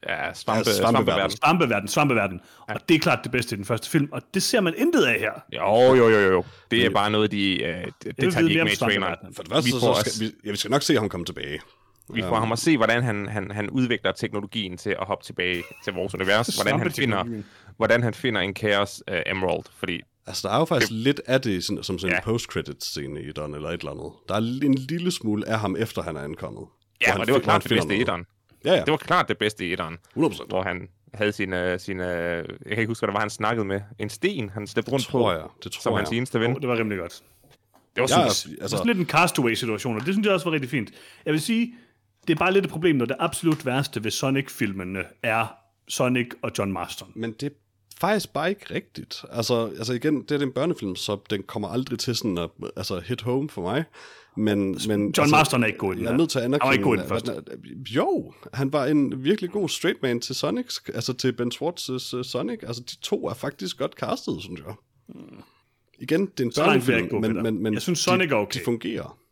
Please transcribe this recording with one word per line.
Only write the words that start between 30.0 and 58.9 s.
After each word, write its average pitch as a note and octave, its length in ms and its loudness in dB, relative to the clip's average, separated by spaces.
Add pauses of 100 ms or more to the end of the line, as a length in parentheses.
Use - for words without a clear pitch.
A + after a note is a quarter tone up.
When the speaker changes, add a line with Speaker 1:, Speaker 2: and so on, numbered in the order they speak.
Speaker 2:
Hundrede D3+ 160 2
procent. C#2+ 200 -10
Speaker 1:
Hvor F#2 120 0
han F#2 260 -4 (260)
havde G#2 180 2
sine, F2+ 460 0
sine, F#2 260 -6
jeg E2+ 400 -2 (240)
kan G#2+ 100 -2
ikke A2+ 80 0
huske, A2+ 140 -4
hvad A#2 80 0
det G2+ 60 -2
var, G#2 60 2
han G#2 100 -2
snakkede G#2+ 360 0
med. G2 140 -2 (180)
En G#2+ 120 -6
sten, E3+ 400 -4
han G#2 160 -8
slæbte A2+ 260 -4
rundt C3+ 120 2
Speaker 2:
Det - 60 -12
tror B2 120 2 (100)
Speaker 1:
på, - 0 -
Speaker 2:
jeg. D#2+ 100 -2 (220)
Det F2+ 80 -10
tror - 100 -10
Speaker 1:
som A#2 100 0
Speaker 2:
jeg. G#2 80 2
Speaker 1:
hans G2+ 100 -2
eneste A#2 300 0
ven. A#2 120 2
Speaker 3:
Jo, C3 60 -2
det C3+ 100 -4
var A#2+ 100 0
rimelig G#2+ 200 -2
godt. F2 240 -10 (760)
Speaker 1:
Det - 60 0
var - 0 -
Speaker 2:
Ja, - 40 2
Speaker 1:
super. E3 180 6
Speaker 2:
altså A2 240 0
Speaker 3:
Det D#2 140 -14
var G2+ 60 -6
sådan G2+ 180 0
lidt A#3 120 4
en E3+ 80 2
Castaway-situation, A#2 880 2
og A#2+ 100 -4
det F#3+ 80 0
synes G#3 120 2
jeg G3+ 80 4
også F3 120 0
var E3+ 60 0
rigtig C3+ 180 -2
fint. B2+ 200 -2 (340)
Jeg D3+ 80 0
vil D#3 80 2
sige, A#3 340 0 (520)
det E3 80 4
er D#3 40 -4
bare F3+ 140 2
lidt G3 120 6
et D3 60 -2
problem, E3 260 2
når B2 100 4
det B2+ 120 -2
absolut D#3+ 480 0
værste B2+ 380 -2
ved A2 60 0
Sonic-filmene G2+ 920 -2 (200)
er A2+ 240 0 (420)
Sonic B2 400 2 (140)
og A#2 160 -4
John G2 140 0
Marston. F2+ 420 -8
Speaker 2:
Men A2+ 180 -8
det - 140 -12
er C#3+ 40 -4 (500)
faktisk G3+ 320 -2
bare D#3 180 -2
ikke - 240 -8
rigtigt. - 560 -10
Altså, A2+ 360 0
altså G#2 260 -6
igen, B2+ 300 0
det - 80 -10 (120)
er C#3+ 40 0
en B2+ 60 -4
børnefilm, B2+ 440 -2
så G2+ 220 -4 (120)
den G2+ 120 -2
kommer G#2 260 -6
aldrig A#2+ 300 -4
til A#2 180 -2
sådan F#2+ 220 -2
at, E2+ 120 -4 (260)
altså, F#2 240 -4
hit G#2+ 220 -6
home C3 260 -2
for G2+ 140 -8
mig. A#2 220 -2 (520)
Men, G2+ 320 2
men, F2+ 100 -4 (100)
Speaker 3:
John G#2 200 2
Speaker 2:
altså, D3 180 2 (100)
Speaker 3:
Marston C#3+ 260 4
er A2+ 40 4
ikke G#2 120 -2
god G2 140 0
i F#2 40 -4
den A2+ 80 -6
Speaker 2:
jeg A2+ 40 -2
er A#2 40 0
Speaker 3:
her. B2+ 60 2
Speaker 2:
nødt D#3+ 120 2
til - 80 0
at A#2+ 40 0
Speaker 3:
Han B2 100 0 (100)
var C3+ 100 4
ikke B2+ 120 2
god A#2 120 4
i - 40 2
den D2+ 60 -6
Speaker 2:
anerkende, G#2 280 -4
Speaker 3:
første. - 180 -12
Speaker 2:
at, - 60 -14
at, E2 380 -16
jo, E4 360 0 (220)
han C3+ 180 -2
var C#3+ 140 2
en C3+ 380 2